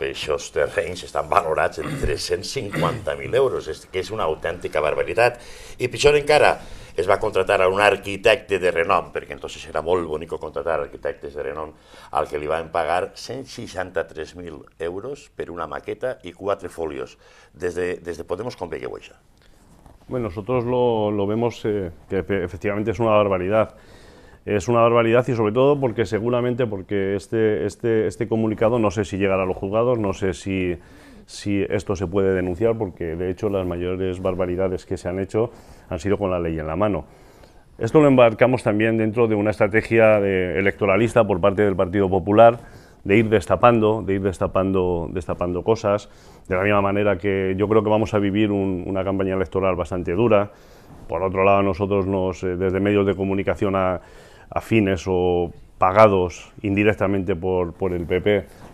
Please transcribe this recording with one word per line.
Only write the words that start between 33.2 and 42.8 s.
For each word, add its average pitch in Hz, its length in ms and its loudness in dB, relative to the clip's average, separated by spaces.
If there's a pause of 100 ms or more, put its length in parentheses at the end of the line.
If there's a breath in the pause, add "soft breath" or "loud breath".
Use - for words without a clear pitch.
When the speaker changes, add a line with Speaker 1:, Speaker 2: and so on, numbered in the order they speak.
Speaker 2:
hecho 95 180 -4
las 98 180 -2
mayores 90 560 -4
barbaridades 92 640 -2
que 92 120 -6
se - 100 -8
han 90 120 -4
hecho 107 320 -2 (360 loud breath)
han 90 120 -8
sido 101 180 -2
con 98 120 -2
la 90 100 -2
ley 82 200 -4
en 78 80 -8
la 78 80 -6
mano. 92 300 -2 (720 soft breath)
Esto 117 240 4
lo 147 60 6
embarcamos 123 560 6
también 113 340 2
dentro 110 320 2
de 107 60 2
una 107 160 0
estrategia 110 680 4
de, 92 400 0
electoralista 101 640 4
por 98 160 0
parte 98 220 4
del 101 140 4
Partido 95 340 2
Popular, 104 500 6 (440 loud breath)